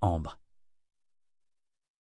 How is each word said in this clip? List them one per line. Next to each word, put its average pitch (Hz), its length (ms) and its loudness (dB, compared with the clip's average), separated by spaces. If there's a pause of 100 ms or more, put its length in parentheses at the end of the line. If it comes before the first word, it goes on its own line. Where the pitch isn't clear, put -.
Ambre. 82 380 0 (1700)